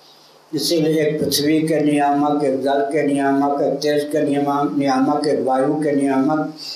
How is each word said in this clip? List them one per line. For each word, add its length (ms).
इसीलिए 480
एक 180
पृथ्वी 480
के 120
नियामक, 640
एक 180
जल 180
के 260
नियामक, 560
एक 120
तेज 300
के 180
नियामक, 560
नियामक, 480
एक 200
वायु 280
के 180
नियामक, 640